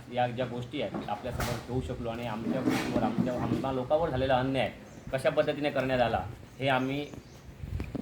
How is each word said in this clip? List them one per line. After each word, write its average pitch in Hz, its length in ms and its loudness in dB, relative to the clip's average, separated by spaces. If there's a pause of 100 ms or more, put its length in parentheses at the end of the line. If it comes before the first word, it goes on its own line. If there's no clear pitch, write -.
(140)
या 123 120 4
ज्या 123 200 -2
गोष्टी 123 360 -6
आहेत, 107 260 -4
आपल्यासमोर 120 460 -2
ठेवू 123 260 -2
शकलो 120 280 -4
आणि 117 180 -4
आमच्या 113 360 -2
गोष्टीवर, 123 400 2
आमच्या, 120 320 2
आम्हा 123 380 0
लोकांवर 151 380 2
झालेला 131 280 4
अन्याय 131 340 2 (400)
कशा 135 180 2
पद्धतीने 147 400 2
करण्यात 131 300 2
आला, 110 240 4 (340)
हे 135 100 0
आम्ही 135 380 2 (960)